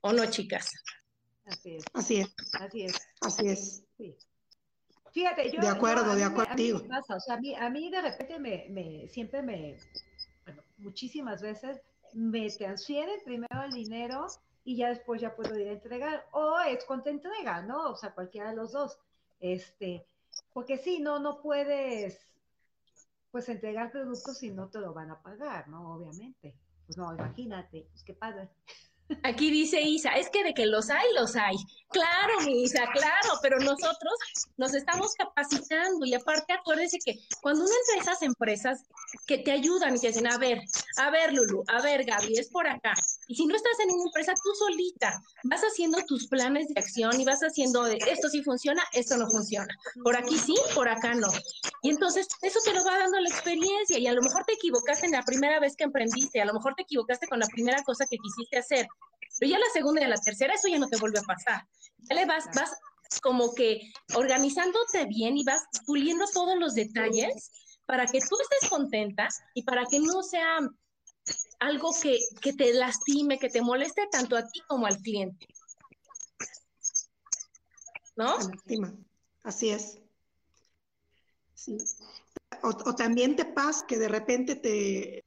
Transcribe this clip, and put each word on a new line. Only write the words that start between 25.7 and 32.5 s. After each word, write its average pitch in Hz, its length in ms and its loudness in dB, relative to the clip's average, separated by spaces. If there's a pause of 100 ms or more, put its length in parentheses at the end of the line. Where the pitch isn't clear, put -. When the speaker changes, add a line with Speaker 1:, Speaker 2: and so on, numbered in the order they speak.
Speaker 2:
Obviamente. 170 600 -18 (300)
Pues 165 120 -14
no, 175 160 -8
imagínate, 180 760 -10
pues - 120 -20
qué - 100 -18
padre. 196 360 -12 (720)
Speaker 1:
Aquí 277 260 2
dice 311 320 4
Isa, 311 300 2
"Es 269 180 2
que 403 140 2
de 339 100 0
que 226 140 2
los 220 240 2
hay, 370 240 4
los 240 200 2
hay". 202 200 2 (340)
Claro, 370 560 4
mi 254 180 4